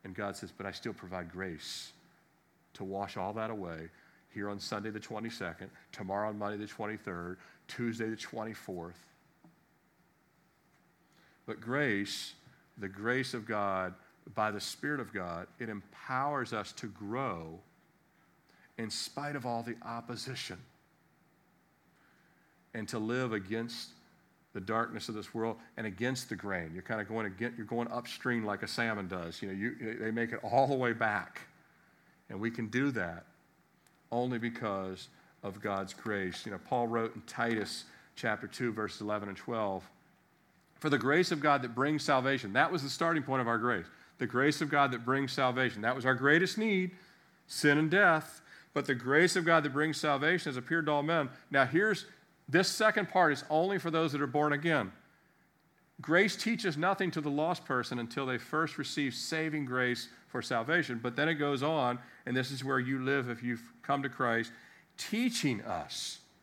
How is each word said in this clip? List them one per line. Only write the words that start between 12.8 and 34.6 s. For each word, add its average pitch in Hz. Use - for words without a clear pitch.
grace 123
of 110
God, 98
by 107
the 104
Spirit 147
of 104
God, 90
it 117
empowers 131
us 107
to -
grow 101
in 113
spite 143
of 127
all 117
the 117
opposition 117
and 107
to 123
live 117
against 110
the 104
darkness 110
of 113
this 107
world 113
and 113
against 120
the -
grain. 90
You're 90
kinda 110
going 110
against, 117
you're 107
going 117
upstream 120
like 101
a 104
salmon 110
does. 85
You 98
know, 95
you, 110
they 110
make 117
it 117
all 123
the 139
way 127
back. 110
And 98
we 113
can 117
do 127
that 87
only 123
because 101